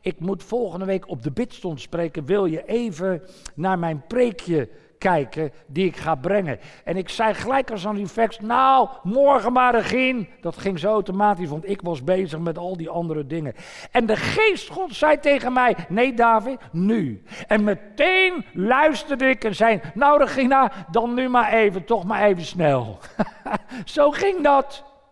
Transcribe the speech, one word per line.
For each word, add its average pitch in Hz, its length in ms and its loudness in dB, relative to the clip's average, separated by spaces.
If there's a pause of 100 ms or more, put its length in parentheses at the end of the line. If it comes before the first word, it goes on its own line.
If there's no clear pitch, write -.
ik - 180 -6
moet 180 240 -6
volgende 190 420 -6
week 190 220 -4
op 123 160 -10
de 147 80 -6
bidstond 180 500 -8
spreken. 165 440 -6
Wil 190 200 0
je 160 200 -4
even 190 560 -4 (340)
naar 185 240 0
mijn 160 280 -4
preekje 185 640 0 (280)
kijken 156 540 0 (160)
die 165 180 -2
ik 160 120 -2
ga 160 180 -2
brengen?" 165 440 -2 (240)
En 170 140 -4
ik 185 120 -8
zei 220 240 -2
gelijk 262 380 -2
als 190 120 -8
een 208 140 -4
reflex, 208 420 -2
"Nou, 254 500 4 (140)
morgen 247 500 4
maar, 247 220 4
Regine." 240 520 0 (140)
Dat 165 160 -8
ging 190 220 -4
zo 190 120 0
automatisch, 196 580 0
want 160 200 -8
ik 196 120 -4
was 165 220 -6
bezig 175 360 -2
met 165 180 -4
al 180 200 -8
die 165 120 -8
andere 156 380 -4
dingen. 151 260 -6 (380)
En 240 140 2
de 214 100 2
geest - 540 0
God 330 240 -8
zei 294 260 2
tegen 277 340 0
mij, 247 220 4 (140)
"Nee, 247 240 2
David, 233 460 2 (120)
nu." 170 520 0 (240)
En 208 160 2
meteen 359 920 0
luisterde 262 720 2
ik 262 180 2
en 214 120 -2
zei, 220 260 2 (120)
"Nou, 285 260 4
Regina, 262 520 4 (200)
dan 226 220 0
nu 254 160 0
maar 240 240 4
even, 208 320 2
toch 214 180 0
maar 202 200 -2
even 185 220 2
snel." 135 520 0 (420)
<laughs> - 460 -8
Zo 294 260 2
ging 370 320 -2
dat. 277 440 2 (240)